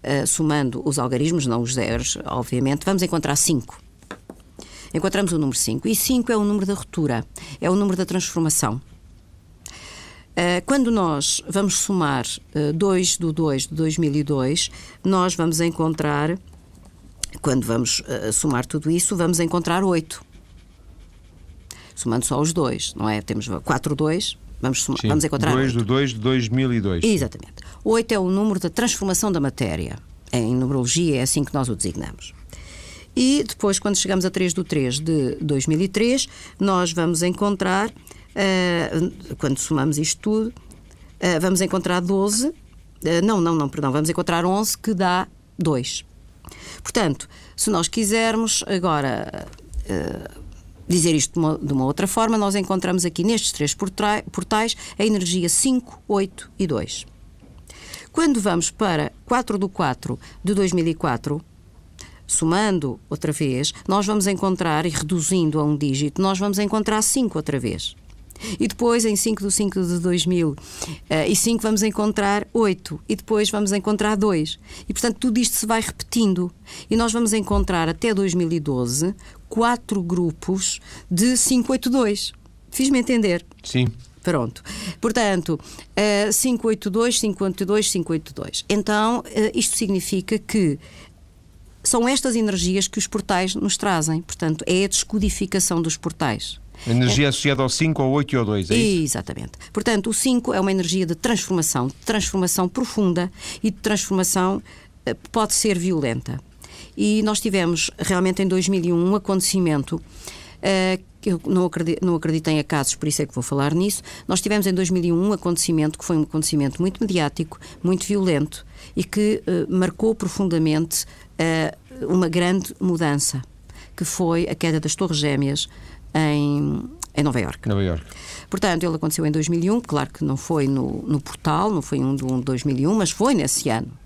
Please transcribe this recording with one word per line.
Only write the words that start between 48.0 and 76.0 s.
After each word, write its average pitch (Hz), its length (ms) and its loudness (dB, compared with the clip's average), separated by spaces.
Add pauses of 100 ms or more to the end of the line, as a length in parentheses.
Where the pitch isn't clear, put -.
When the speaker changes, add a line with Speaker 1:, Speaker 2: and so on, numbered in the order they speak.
Speaker 1:
agora, 156 800 0 (400)
eh, - 440 -4 (600)
dizer 170 240 4
isto - 200 0
de - 40 0
uma, 156 180 2
de 147 160 -4
uma 131 120 2
outra 147 240 0
forma, 226 280 2
nós 202 200 0
encontramos 185 480 0
aqui 175 180 -2
nestes 220 300 2
três 147 200 -2
portra-, 208 600 -2
portais 214 440 0 (220)
a 202 60 2
energia 180 440 2
cinco, 254 600 0
oito 196 500 -2
e 190 80 0
dois. 117 400 -4 (1040)
Quando 294 300 2
vamos 175 320 0
para 160 400 0 (120)
quatro 240 320 0
de 190 120 -2
quatro 131 500 -2 (240)
de 190 100 0
dois 190 200 2
mil 170 160 2
e 160 60 0
quatro, 147 460 -2 (840)
somando 170 720 2 (100)
outra 151 220 -2
vez, 143 420 -2 (140)
nós 196 180 2
vamos 208 220 2
encontrar, 180 580 0
e 170 40 0
reduzindo 156 720 0
a 147 40 2
um 151 120 2
dígito, 143 440 -2
nós 190 200 0
vamos 202 180 0
encontrar 214 440 0
cinco 214 360 0
outra 143 220 -2
vez. 107 340 -4 (640)
E - 80 0
depois, 233 380 2
em 214 100 2
cinco 202 280 0
de 196 100 0
cinco 196 300 0
de 175 160 0
dois 180 260 2
mil 170 320 2 (520)
e - 280 2
cinco, 233 260 2
vamos 214 200 2
encontrar 208 720 0
oito. 190 520 0
E 220 80 0
depois 214 360 0
vamos 208 200 0
encontrar 214 460 0
dois. 185 420 2 (300)
E, 196 60 -6
portanto, 233 240 -2
tudo 247 200 2
isto - 180 2
se 214 100 -2
vai 226 160 2
repetindo. 185 680 0 (380)